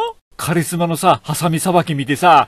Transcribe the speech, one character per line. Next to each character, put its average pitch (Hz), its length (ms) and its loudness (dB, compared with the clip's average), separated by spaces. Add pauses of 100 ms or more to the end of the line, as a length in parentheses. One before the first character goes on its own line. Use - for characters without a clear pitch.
(380)
カ - 160 -4
リ 170 100 0
ス 175 140 -8
マ 170 80 -2
の 165 120 -2
さ、 180 260 2
ハ 151 100 -6
サ 170 160 -2
ミ 160 100 -2
さ 185 120 -2
ば 170 120 2
き 156 120 -6
見 139 100 -4
て 143 100 -2
さ、 160 320 4